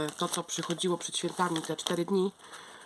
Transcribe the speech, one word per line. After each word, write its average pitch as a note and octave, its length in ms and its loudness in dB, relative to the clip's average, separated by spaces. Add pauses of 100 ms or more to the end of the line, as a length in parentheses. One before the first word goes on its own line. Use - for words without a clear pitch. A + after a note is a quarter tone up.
(180)
to, F3 100 2
co E3+ 160 0
przychodziło F3 540 0
przed - 200 -4
świętami, E3+ 440 2
te D#3+ 140 -2
cztery E3+ 300 2
dni, F#3+ 260 4 (540)